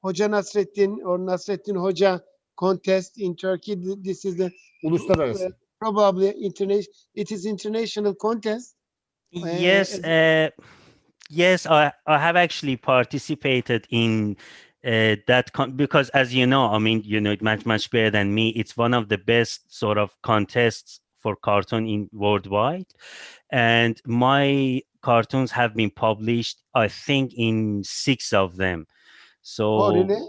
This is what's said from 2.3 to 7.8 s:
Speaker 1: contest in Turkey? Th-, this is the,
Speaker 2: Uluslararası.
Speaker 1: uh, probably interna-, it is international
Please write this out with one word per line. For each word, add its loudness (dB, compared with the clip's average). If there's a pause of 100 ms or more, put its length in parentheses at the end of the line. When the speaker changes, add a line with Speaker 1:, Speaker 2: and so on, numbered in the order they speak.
Speaker 1:
contest -2
in -4
Turkey? -6
Th-, -8
this -8
is -6
the, -2 (340)
Speaker 2:
Uluslararası. -2
Speaker 1:
uh, -6 (300)
probably 0
interna-, -4 (300)
it -8
is -8
international -4